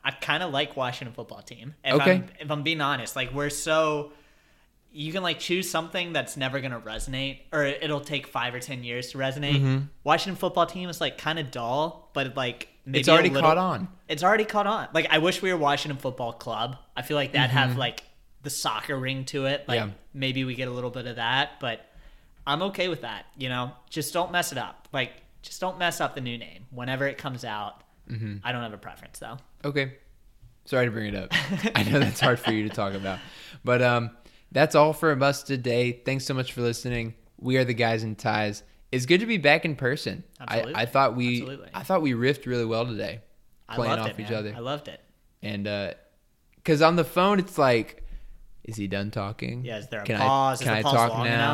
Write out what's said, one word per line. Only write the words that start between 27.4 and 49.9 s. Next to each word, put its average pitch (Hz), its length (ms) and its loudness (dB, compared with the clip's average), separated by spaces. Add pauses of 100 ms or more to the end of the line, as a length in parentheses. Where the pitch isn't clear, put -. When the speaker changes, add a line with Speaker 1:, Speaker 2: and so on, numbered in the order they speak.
Speaker 1:
out. 107 380 -8 (260)
Speaker 2:
Mm-hmm. 110 340 -6
Speaker 1:
I 120 100 -4
don't 120 100 -4
have 110 100 -8
a 101 60 -14
preference, - 400 -18
though. 117 180 -12 (300)
Speaker 2:
Okay. 139 260 -2 (720)
Sorry 127 220 2
to 117 60 0
bring 107 200 -4
it - 20 -4
up. 95 180 -6
Speaker 1:
<laughs> 180 420 -2
Speaker 2:
I 107 80 4
know 113 160 4
that's 117 220 2
hard 123 200 4
for 117 120 -2
you 107 140 0
to 107 80 -6
talk 101 200 -4
about. 95 240 -6 (460)
But, 123 180 4
um, 120 300 2 (380)
that's 151 240 4
all 151 200 8
for 156 160 2 (120)
us 139 200 2
today. 123 640 0
Thanks 135 180 -2
so - 80 -4
much 127 220 -2
for 123 80 -4
listening. 117 520 -2 (240)
We 127 200 2
are 131 80 6
the 123 80 0
Guys 113 280 2
in 110 140 -4
Ties. 107 460 0 (280)
It's 127 140 0
good 170 160 6
to 226 60 -2
be 226 100 2
back 156 300 6
in 151 100 0
person. 131 480 -2 (160)
Speaker 1:
Absolutely. 117 340 -2
Speaker 2:
I, 113 80 2
I 120 40 2
thought 127 300 4
we, 123 260 2
Speaker 1:
Absolutely. 135 320 -12
Speaker 2:
I 180 80 -6
thought 190 180 2
we 147 120 2
riffed 127 340 2
really 123 180 0
well 113 220 0
today, 107 340 -6 (480)
Speaker 1:
I 113 60 -10
Speaker 2:
playing 117 160 0
Speaker 1:
loved 113 120 0 (100)
Speaker 2:
off - 60 -10
Speaker 1:
it, - 40 -6
Speaker 2:
each 107 80 -6
Speaker 1:
man. 110 80 -2
Speaker 2:
other. 107 180 -6
Speaker 1:
I 120 40 -12
loved 139 280 -6
it. - 120 -18 (420)
Speaker 2:
And, 104 260 -4
uh, 101 240 -4 (720)
'cause 151 160 4
on 165 160 8
the 170 80 4
phone, 190 340 4
it's 185 200 -4
like, 123 480 2 (580)
"Is 110 120 -10
he 101 100 -4
done 98 240 -4
talking? 120 560 -6
Speaker 1:
Yeah, 117 100 -8
is 131 120 -10
there 110 120 -8